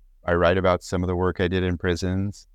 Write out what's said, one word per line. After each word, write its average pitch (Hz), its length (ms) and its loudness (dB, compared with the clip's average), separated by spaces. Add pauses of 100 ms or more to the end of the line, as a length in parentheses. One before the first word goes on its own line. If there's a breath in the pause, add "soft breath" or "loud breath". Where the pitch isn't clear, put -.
(240)
I 87 120 -2
write 87 220 4
about 90 240 2
some 90 220 -4
of 87 40 -2
the 90 80 -2
work 90 260 -2
I 90 80 0
did 92 140 -2
in 90 140 -2
prisons 92 760 -4